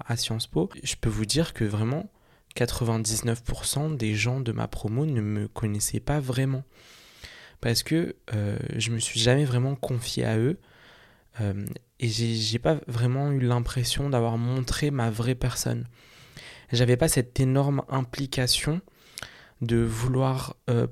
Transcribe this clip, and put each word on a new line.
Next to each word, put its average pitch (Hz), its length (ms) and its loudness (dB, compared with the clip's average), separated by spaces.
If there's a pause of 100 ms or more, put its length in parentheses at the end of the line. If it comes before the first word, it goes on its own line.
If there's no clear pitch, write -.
à 117 120 -2
Sciences 113 280 -2
Po, 175 240 0 (140)
je - 140 -4
peux 117 120 0
vous 107 160 0
dire 139 280 0
que - 100 -2
vraiment, 110 480 -2 (420)
quatre-vingt-dix-neuf 113 880 0
pour - 240 -6
cent 151 240 -2
des 113 240 0
gens 120 260 0
de 117 120 -2
ma 113 160 -2
promo 117 380 -2
ne 131 160 0
me 104 260 -2
connaissaient 104 540 -2
pas 147 180 0
vraiment. 131 440 0 (960)
Parce 117 220 0
que, 165 340 0 (180)
euh, 104 260 -2 (160)
je 113 160 -2
me 113 80 -2
suis 110 200 -4
jamais 127 260 4
vraiment 127 300 2
confié 123 500 -2
à 110 120 2
eux, 131 220 2 (840)
euh, 101 240 -2 (340)
et 120 80 0
j'ai, 113 280 0
j'ai 110 240 0
pas 151 280 2
vraiment 127 440 2
eu 135 80 2
l'impression 123 680 0
d'avoir 117 280 2
montré 127 540 0
ma 120 180 2
vraie 117 260 0
personne. 120 520 -2 (840)
J'avais 123 260 6
pas 160 100 4
cette - 320 2
énorme 135 500 4
implication 135 920 0 (800)
de 117 160 2
vouloir, 127 800 0 (140)
euh, 120 220 4